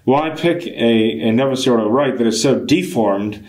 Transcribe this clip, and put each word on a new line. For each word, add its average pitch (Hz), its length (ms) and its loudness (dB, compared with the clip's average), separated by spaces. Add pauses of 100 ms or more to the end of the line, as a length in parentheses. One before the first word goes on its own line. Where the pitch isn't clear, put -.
Why 151 260 2
pick 170 360 -2
a, 113 540 0
a 113 100 0
Novus 131 360 0
Ordo 113 220 2
rite 131 300 0
that 117 80 0
is 110 160 0
so 131 220 2
deformed 104 840 -2